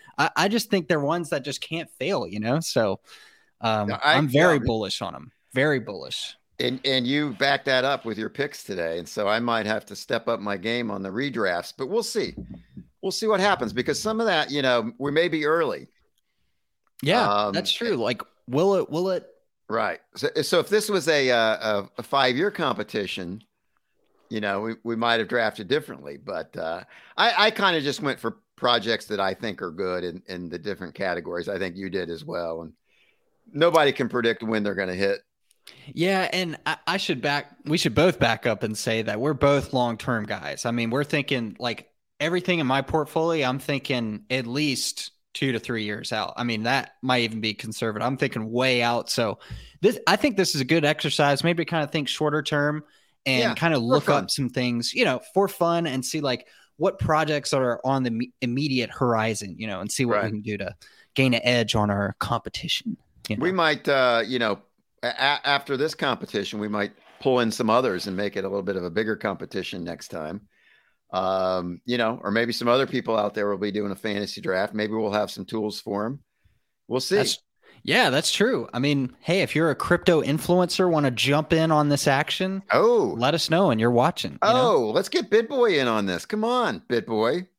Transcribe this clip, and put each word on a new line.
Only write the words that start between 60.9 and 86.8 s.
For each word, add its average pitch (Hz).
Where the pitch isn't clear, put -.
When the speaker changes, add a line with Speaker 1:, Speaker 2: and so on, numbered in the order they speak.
Speaker 1:
gain 131
an 113
edge 120
on 104
our 101
competition. -
You 107
Speaker 2:
We 170
Speaker 1:
know? 190
Speaker 2:
might, 156
uh, 127
you 123
know, 107
a-, 120
a-, 131
after 143
this 151
competition, 110
we 104
might 104
pull 127
in 113
some 110
others 113
and 92
make 101
it 95
a 95
little 98
bit 95
of 87
a 87
bigger 107
competition 95
next 85
time. 82
Um, 92
you 123
know, 113
or 101
maybe 117
some 120
other 127
people 117
out 104
there 104
will 101
be 101
doing 101
a 101
fantasy 101
draft. 95
Maybe 107
we'll 107
have 104
some 101
tools 107
for 104
'em. 139
We'll 117
see. 175
Speaker 1:
That's, -
yeah, 151
that's 139
true. 202
I 120
mean, 139
hey, 180
if -
you're 160
a 135
crypto 170
influencer, 175
wanna 147
jump 143
in 160
on 151
this 143
action, 185
Speaker 2:
Oh. 175
Speaker 1:
let 127
us 165
know, 170
and 113
you're 120
watching, 135
you -
know? 240
Speaker 2:
Oh, 120
let's 170
get 311
BitBoy 226
in 131
on 107
this. 87
Come 214
on, 233